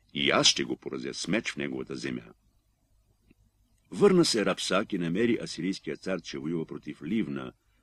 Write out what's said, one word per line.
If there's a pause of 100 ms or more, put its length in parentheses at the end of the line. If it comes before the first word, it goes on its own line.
(140)
и
аз
ще
го
поразя
с
меч
в
неговата
земя.“ (1600)
Върна
се
Рапсак
и
намери
асирийския
цар,
че
воюва
против
Ливна, (300)